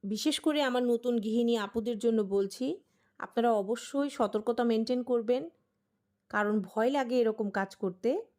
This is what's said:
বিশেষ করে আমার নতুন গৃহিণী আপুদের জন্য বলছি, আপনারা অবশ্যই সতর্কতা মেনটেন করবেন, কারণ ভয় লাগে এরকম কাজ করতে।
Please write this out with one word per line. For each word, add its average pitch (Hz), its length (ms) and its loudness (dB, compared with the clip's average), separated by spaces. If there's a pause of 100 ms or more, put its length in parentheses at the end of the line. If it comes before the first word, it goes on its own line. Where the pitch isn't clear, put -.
বিশেষ 214 320 0 (100)
করে 302 140 2 (100)
আমার 247 220 0
নতুন 240 220 0 (100)
গৃহিণী 233 300 2 (120)
আপুদের 226 380 -4
জন্য 226 160 4 (160)
বলছি, 196 300 -2 (540)
আপনারা 240 300 0 (120)
অবশ্যই 247 560 -2
সতর্কতা 226 520 0
মেনটেন 226 340 0
করবেন, 240 400 0 (880)
কারণ 208 240 0 (140)
ভয় 220 280 2
লাগে 254 240 0
এরকম 220 260 0 (100)
কাজ 196 120 -2 (120)
করতে। 190 280 -2 (300)